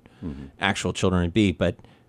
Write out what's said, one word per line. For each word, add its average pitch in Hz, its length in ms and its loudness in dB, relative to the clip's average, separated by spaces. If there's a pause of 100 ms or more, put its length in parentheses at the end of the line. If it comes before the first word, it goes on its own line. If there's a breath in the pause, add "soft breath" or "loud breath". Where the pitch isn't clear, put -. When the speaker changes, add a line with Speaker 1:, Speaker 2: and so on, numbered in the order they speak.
(240 soft breath)
Speaker 1:
Mm-hmm. 71 240 -10 (120)
Speaker 2:
actual 98 320 -2
children 92 300 2
would 87 120 0
be, 101 200 4
but 90 240 -2 (320 soft breath)